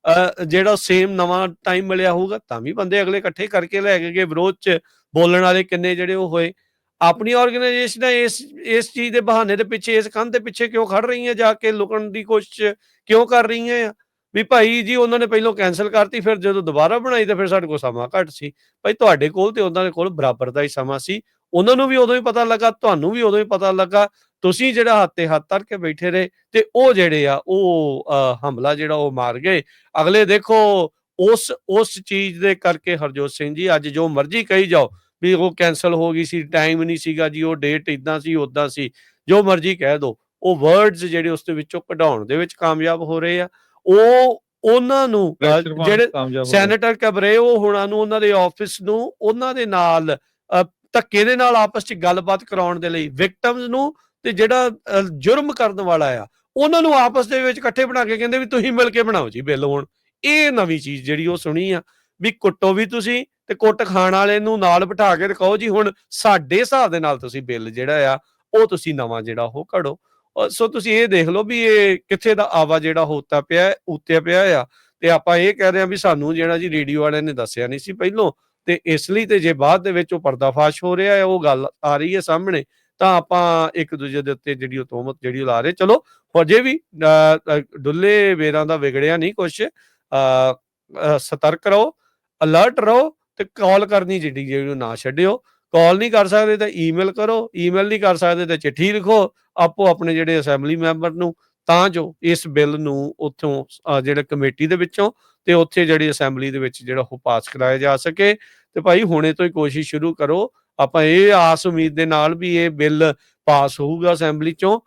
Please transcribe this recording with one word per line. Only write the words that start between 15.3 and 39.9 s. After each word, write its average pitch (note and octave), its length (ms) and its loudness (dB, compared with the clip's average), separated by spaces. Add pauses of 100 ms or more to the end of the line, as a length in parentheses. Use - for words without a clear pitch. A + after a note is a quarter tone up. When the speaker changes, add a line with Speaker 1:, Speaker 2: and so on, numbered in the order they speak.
Speaker 1:
ਕੈਂਸਲ F#3+ 340 -2
ਕਰਤੀ, G#3 320 0
ਫਿਰ G#3+ 160 0
ਜਦੋਂ G3 260 -2
ਦੁਬਾਰਾ D#3+ 360 2
ਬਣਾਈ A#3+ 260 -2
ਤਾਂ G3 120 -2
ਫਿਰ F#3+ 100 -2
ਸਾਡੇ F3+ 200 0
ਕੋਲ D3+ 120 -6
ਸਮਾਂ A#2+ 300 -6 (120)
ਘੱਟ D#3 100 -4
ਸੀ। C#3+ 220 -16 (300)
ਭਾਈ G#3 100 -2
ਤੁਹਾਡੇ E3 360 4
ਕੋਲ F#3+ 260 -2
ਤੇ A3 60 -4
ਉਹਨਾਂ F#3 240 0
ਦੇ F3+ 60 -2
ਕੋਲ F3 180 -4
ਬਰਾਬਰ C3 420 -2
ਦਾ C#3+ 120 -2
ਹੀ D3 60 -2
ਸਮਾਂ C3+ 300 -6
ਸੀ, G3 220 -8 (340)
ਉਹਨਾਂ G#3+ 220 4
ਨੂੰ C4+ 120 0
ਵੀ C4 80 0
ਉਦੋਂ B3 200 4
ਹੀ B3+ 40 -2
ਪਤਾ A#3+ 240 0
ਲੱਗਾ, A3+ 260 2
ਤੁਹਾਨੂੰ F3+ 400 0
ਵੀ A#3+ 120 -4
ਉਦੋਂ G#3 160 2
ਹੀ G#3+ 60 0
ਪਤਾ G3 280 -2
ਲੱਗਾ। F#3+ 360 2 (340)
ਤੁਸੀਂ A3+ 320 0
ਜਿਹੜਾ A3+ 280 4
ਹੱਥ F3 140 0
ਤੇ E3+ 100 -2
ਹੱਥ D#3 220 0
ਧਰ G3 160 -2
ਕੇ G#3 120 -10
ਬੈਠੇ E3+ 340 -6
ਰਹੇ F#3 200 -2 (220)
ਤੇ A3 120 2 (120)
ਉਹ B3+ 160 6
ਜਿਹੜੇ D#3 340 2
ਆ C#3 220 0
ਉਹ, E3+ 640 0
ਅ, C3+ 380 0
ਹਮਲਾ C3+ 260 -2
ਜਿਹੜਾ D3+ 200 -4
ਉਹ D3 180 -2
ਮਾਰ B2 260 -6
ਗਏ। E3+ 240 -2 (380)
ਅਗਲੇ G3 240 4
ਦੇਖੋ G3+ 680 2 (260)
ਉਸ, G#3+ 340 2 (160)
ਉਸ G3 380 0
ਚੀਜ਼ G3 340 -6
ਦੇ G3 140 2
ਕਰਕੇ F3 420 -2
ਹਰਜੋਤ C#3+ 340 -6
ਸਿੰਘ D3 240 -8
ਜੀ E3+ 220 0
ਅੱਜ D3 120 -4
ਜੋ D#3+ 200 -2
ਮਰਜ਼ੀ D3+ 360 -2
ਕਹੀ F#3+ 220 2
ਜਾਓ D#3 240 2 (320)
ਵੀ F3+ 120 2
ਉਹ F3 220 0
ਕੈਂਸਲ E3+ 380 0
ਹੋ E3 180 0
ਗਈ E3 120 -2
ਸੀ, E3 180 -8
ਟਾਈਮ D#3+ 400 0
ਨਹੀਂ E3 140 -4
ਸੀਗਾ D#3 320 -4
ਜੀ, D#3 140 -6
ਉਹ D#3+ 140 -2
ਡੇਟ D3 320 -4
ਏਦਾਂ D3+ 320 -6
ਸੀ, D#3+ 140 -6
ਓਦਾਂ C#3+ 340 -2
ਸੀ, C3 220 -10 (380)
ਜੋ G3+ 140 6
ਮਰਜ਼ੀ F#3 340 0
ਕਹਿ D3 220 0